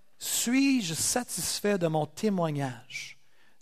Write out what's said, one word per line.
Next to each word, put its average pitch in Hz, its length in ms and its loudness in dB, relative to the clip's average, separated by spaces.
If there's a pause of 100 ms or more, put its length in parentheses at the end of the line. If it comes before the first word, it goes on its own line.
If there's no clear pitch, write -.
(180)
suis-je 247 760 2
satisfait - 840 -2
de 170 100 2
mon 156 180 0
témoignage, 147 1120 -2 (440)